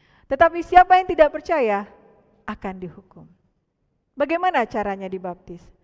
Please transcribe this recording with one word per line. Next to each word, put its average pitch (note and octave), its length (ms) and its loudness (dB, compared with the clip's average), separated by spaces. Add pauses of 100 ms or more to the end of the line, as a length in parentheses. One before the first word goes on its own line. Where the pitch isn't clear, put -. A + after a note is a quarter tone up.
(260)
Tetapi E4 400 2
siapa F4+ 320 6
yang F#4 80 -2
tidak D#4 320 2
percaya A3 480 -2 (640)
akan G3+ 320 -12
dihukum." E3 480 -20 (880)
Bagaimana D#4+ 480 -2
caranya G3+ 400 -8
dibaptis? F3+ 560 -12 (220)